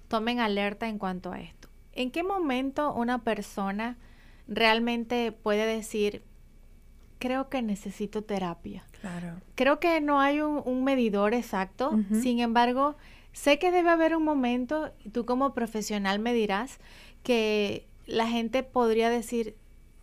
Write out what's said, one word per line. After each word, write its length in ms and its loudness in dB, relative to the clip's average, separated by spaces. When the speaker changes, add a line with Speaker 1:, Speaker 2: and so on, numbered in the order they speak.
Speaker 1:
tomen 320 0
alerta 500 0
en 80 -6
cuanto 340 -6
a 100 -10
esto. 280 -20
¿En 140 -2
qué 120 -2
momento 720 0
una 300 -2
persona 760 -4
realmente 840 0
puede 340 0
decir, 580 -2
"Creo 280 -2
que 140 -4
necesito 600 -6
terapia"? 600 -6
Speaker 2:
Claro. 400 -10
Speaker 1:
Creo 240 4
que 220 2
no 180 2
hay 220 2
un, 240 -2
un 180 0
medidor 500 2
exacto. 580 -2
Speaker 2:
Ujú. 300 2
Speaker 1:
Sin 200 2
embargo, 560 2
sé 280 2
que 120 2
debe 200 4
haber 220 4
un 120 2
momento, 640 0
y 60 -14
tú 140 -2
como 280 0
profesional 640 -2
me 140 0
dirás, 460 -2
que 640 0
la 220 -2
gente 360 -2
podría 460 2
decir, 460 -2